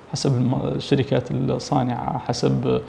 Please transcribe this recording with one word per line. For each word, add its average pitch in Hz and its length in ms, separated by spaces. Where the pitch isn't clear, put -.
حسب 139 260
الم-، 135 380
الشركات 135 560
الصانعة، 127 840
حسب، 127 720